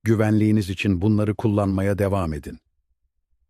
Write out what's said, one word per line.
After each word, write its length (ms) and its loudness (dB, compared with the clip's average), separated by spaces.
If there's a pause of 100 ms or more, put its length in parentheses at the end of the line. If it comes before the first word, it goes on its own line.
güvenliğiniz 680 2
için 300 -2
bunları 340 0
kullanmaya 640 0
devam 360 -2
edin. 240 -12 (920)